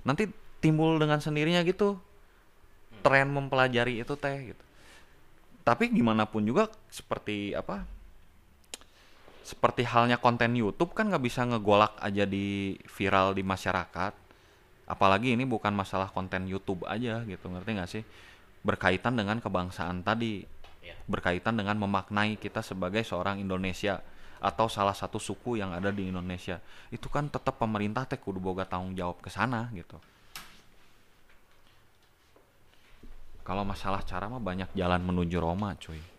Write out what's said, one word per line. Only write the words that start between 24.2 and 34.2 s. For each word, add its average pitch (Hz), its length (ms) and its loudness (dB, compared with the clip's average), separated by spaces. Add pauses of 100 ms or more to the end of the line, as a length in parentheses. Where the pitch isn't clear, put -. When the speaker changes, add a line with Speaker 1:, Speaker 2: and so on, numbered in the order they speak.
Speaker 1:
atau 107 280 2
salah 101 260 2
satu 98 260 -6
suku 107 380 -6
yang 98 140 -2
ada 92 200 -2
di 101 160 -2
Indonesia. 90 520 -6 (300)
Itu - 180 -10
kan 147 220 -2
tetap - 280 -4
pemerintah 107 480 0
teh 131 140 -6
kudu 95 220 -6
boga 92 220 -2
tanggung 92 300 -4
jawab 90 260 -4
ke - 100 -18
sana 117 420 -2
gitu. 92 240 -14 (3500)
Kalau 95 220 -2
masalah 98 380 -2
cara 92 240 -4